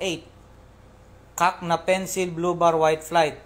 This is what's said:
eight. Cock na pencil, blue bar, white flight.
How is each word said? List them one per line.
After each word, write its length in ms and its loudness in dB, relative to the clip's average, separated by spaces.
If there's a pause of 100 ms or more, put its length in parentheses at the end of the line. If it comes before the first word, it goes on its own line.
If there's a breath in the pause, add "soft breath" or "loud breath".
eight. 240 -6 (1120)
Cock 240 0
na 160 0
pencil, 560 -2
blue 240 -2
bar, 160 4
white 320 2
flight. 400 0